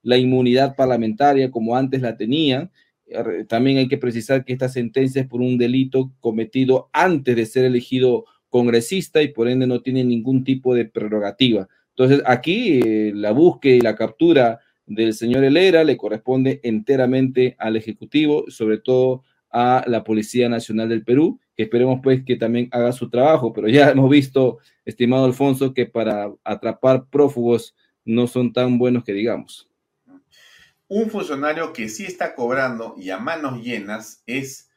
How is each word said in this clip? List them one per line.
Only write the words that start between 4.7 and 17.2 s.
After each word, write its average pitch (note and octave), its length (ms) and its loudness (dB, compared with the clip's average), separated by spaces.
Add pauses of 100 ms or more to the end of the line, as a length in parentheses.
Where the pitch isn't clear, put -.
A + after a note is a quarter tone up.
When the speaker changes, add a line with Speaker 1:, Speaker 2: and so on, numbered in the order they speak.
Speaker 1:
sentencia C3 500 -2
es C3 80 -4
por B2 140 -6
un B2+ 160 0
delito C3 520 0 (100)
cometido B2+ 720 -2
antes D3 420 0
de A2+ 80 0
ser B2+ 220 0
elegido B2 580 0 (240)
congresista B2 720 0
y D3 80 2
por A#2 180 -2
ende B2+ 200 0
no B2 160 -2
tiene B2+ 220 -2
ningún B2 380 0
tipo C3 320 0
de A#2 120 0
prerrogativa. G#2+ 800 -2 (220)
Entonces, C3+ 340 2
aquí, D#3 580 0
eh, G#2+ 320 -2
la G#2 180 -2
búsqueda C#3+ 420 4
y B2 80 6
la A2 120 0
captura A#2 640 2 (280)
del A2 260 -2
señor A#2+ 320 0
Helera E3 400 4
le C#3+ 140 2
corresponde C3 640 -2
enteramente B2+ 960 0